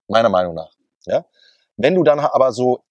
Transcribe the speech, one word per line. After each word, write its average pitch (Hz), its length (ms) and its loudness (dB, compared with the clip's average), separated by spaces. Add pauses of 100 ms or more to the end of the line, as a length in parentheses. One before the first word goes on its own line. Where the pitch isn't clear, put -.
meiner 113 220 2
Meinung 90 260 0
nach. 80 160 -14 (340)
Ja? 170 200 -4 (500)
Wenn 135 180 0
du 180 100 0
dann 147 200 2
ha-, - 100 -2
aber 131 200 2
so 123 380 -2